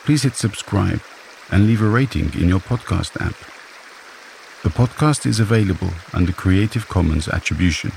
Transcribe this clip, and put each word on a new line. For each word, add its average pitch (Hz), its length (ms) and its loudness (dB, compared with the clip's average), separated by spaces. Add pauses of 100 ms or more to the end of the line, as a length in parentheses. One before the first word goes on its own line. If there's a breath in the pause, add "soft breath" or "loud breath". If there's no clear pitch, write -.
please 147 200 2
hit 131 120 0
subscribe 98 640 -2 (500)
and 98 160 4
leave 110 160 2
a 110 60 2
rating 107 460 0
in 85 160 2
your 92 100 2
podcast - 560 -4 (100)
app. 87 120 -6 (1300)
The - 60 2
podcast 131 560 0
is 113 140 0
available 101 520 0 (200)
under 87 220 0
Creative 101 560 0
Commons 80 400 0
Attribution. 90 680 -2